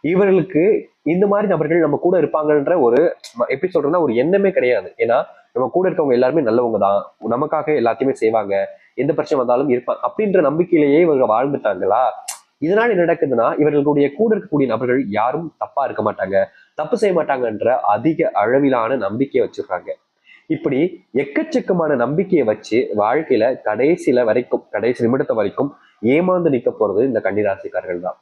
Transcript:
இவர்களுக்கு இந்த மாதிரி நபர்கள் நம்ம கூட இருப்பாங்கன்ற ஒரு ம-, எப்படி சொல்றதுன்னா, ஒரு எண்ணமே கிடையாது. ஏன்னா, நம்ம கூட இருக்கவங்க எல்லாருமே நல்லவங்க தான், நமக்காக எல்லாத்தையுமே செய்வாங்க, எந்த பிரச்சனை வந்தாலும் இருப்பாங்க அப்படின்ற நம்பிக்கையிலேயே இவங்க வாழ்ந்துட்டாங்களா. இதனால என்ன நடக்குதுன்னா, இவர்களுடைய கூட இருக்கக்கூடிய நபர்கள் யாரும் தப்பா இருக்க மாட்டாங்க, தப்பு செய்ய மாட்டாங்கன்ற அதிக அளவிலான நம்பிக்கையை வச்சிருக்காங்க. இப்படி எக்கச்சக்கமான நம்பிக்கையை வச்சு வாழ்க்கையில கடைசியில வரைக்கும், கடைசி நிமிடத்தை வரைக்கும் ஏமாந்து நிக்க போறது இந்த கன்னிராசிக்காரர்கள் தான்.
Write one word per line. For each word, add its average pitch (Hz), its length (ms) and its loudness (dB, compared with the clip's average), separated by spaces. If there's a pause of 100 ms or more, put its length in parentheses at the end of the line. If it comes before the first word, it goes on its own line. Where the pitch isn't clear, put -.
இவர்களுக்கு 185 880 2 (140)
இந்த 180 240 0
மாதிரி 202 220 0
நபர்கள் 160 300 0
நம்ம 147 180 2
கூட 180 240 2
இருப்பாங்கன்ற 151 600 0
ஒரு 131 360 4 (220)
ம-, 120 80 0
எப்படி 156 280 -4
சொல்றதுன்னா, 160 260 0
ஒரு 135 140 0
எண்ணமே 185 360 2
கிடையாது. 123 480 0
ஏன்னா, 117 240 2 (300)
நம்ம 123 180 -2
கூட 185 200 0
இருக்கவங்க 147 220 0
எல்லாருமே 127 380 2
நல்லவங்க 113 280 0
தான், 98 360 0 (160)
நமக்காக 147 360 -2
எல்லாத்தையுமே 131 440 0
செய்வாங்க, 104 680 -2 (140)
எந்த 139 200 -2
பிரச்சனை 147 300 -2
வந்தாலும் 123 260 0
இருப்பாங்க 123 320 -2
அப்படின்ற 190 380 0
நம்பிக்கையிலேயே 151 600 2
இவங்க 147 240 4
வாழ்ந்துட்டாங்களா. 110 760 0 (600)
இதனால 208 300 0
என்ன 175 140 2
நடக்குதுன்னா, 147 560 0
இவர்களுடைய 143 520 2
கூட 214 240 0
இருக்கக்கூடிய 147 300 -2
நபர்கள் 123 420 0
யாரும் 127 500 -4
தப்பா 131 260 -4
இருக்க 110 280 -2
மாட்டாங்க, 98 320 -2 (300)
தப்பு 160 220 -4
செய்ய 190 260 0
மாட்டாங்கன்ற 117 460 -2
அதிக 127 640 0
அளவிலான 123 640 2
நம்பிக்கையை 113 540 -2
வச்சிருக்காங்க. 90 380 -6 (580)
இப்படி 147 580 -2 (100)
எக்கச்சக்கமான 175 840 -2
நம்பிக்கையை 147 500 0
வச்சு 107 500 0
வாழ்க்கையில 120 680 2
கடைசியில 123 600 2
வரைக்கும், 117 460 0
கடைசி 113 360 -2
நிமிடத்தை 135 280 0
வரைக்கும் 110 400 -2 (280)
ஏமாந்து 165 480 2
நிக்க 123 300 0
போறது 101 220 2
இந்த 123 220 0
கன்னிராசிக்காரர்கள் 95 760 -4
தான். 87 220 -10